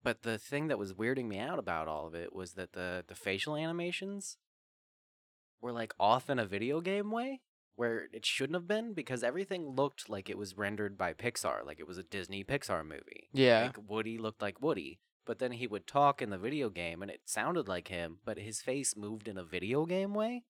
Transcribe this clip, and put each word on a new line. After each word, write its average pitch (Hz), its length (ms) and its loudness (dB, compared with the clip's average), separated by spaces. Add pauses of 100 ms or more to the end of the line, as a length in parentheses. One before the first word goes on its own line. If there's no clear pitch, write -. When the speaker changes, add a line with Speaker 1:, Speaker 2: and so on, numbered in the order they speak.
Speaker 1:
but 120 180 2
the 117 160 0
thing 143 300 -2
that 123 120 2
was 95 140 -4
weirding 117 340 0
me 101 120 -2
out 151 200 -2
about 82 280 0
all 78 200 -2
of 80 80 -10
it 85 180 -6
was 92 200 -8
that 92 200 -8
the, 90 340 -4
the 90 80 -14
facial 101 400 -2
animations 175 800 -4 (1200)
were, 120 120 -4
like, 113 260 -4
off 113 300 6
in 131 100 4
a 110 60 4
video 117 360 0
game 202 300 0
way 254 300 -2 (340)
where 113 360 0
it - 140 -8
shouldn't 139 300 2
have 175 120 -2
been, 220 260 0
because 127 300 -2
everything 170 460 0
looked 135 400 2
like 101 200 -4
it 95 80 -2
was 95 200 -6
rendered 101 400 0
by 87 160 2
Pixar, 73 520 -2
like 78 140 -12
it 76 80 -10
was 87 100 -10
a 92 60 -8
Disney 98 400 -6
Pixar 104 420 -2
movie. - 460 -14
Speaker 2:
Yeah. 123 320 8
Speaker 1:
Like, 127 140 -2 (100)
Woody 110 300 -2
looked 110 240 -4
like 101 200 -4
Woody, 95 380 0 (260)
but 113 140 -4
then 123 140 0
he 120 140 -4
would 101 200 -4
talk 143 340 6
in 110 80 -2
the 98 80 -2
video 127 320 0
game 87 320 -4
and 98 80 -6
it - 160 -10
sounded 135 420 0
like 90 200 -2
him, 85 380 -4
but 110 120 -2
his 107 240 -6
face 131 340 0
moved 107 320 -6
in 98 100 -6
a 90 60 -6
video 98 420 0
game 190 280 0
way. 233 360 0